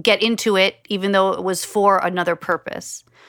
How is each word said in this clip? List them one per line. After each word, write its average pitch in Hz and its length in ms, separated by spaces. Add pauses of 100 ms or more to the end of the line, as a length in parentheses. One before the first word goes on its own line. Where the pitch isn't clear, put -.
get 208 220
into 220 340
it, 190 200 (120)
even 196 240
though 190 200
it 185 120
was 185 200
for 202 340
another 175 380
purpose. - 680 (240)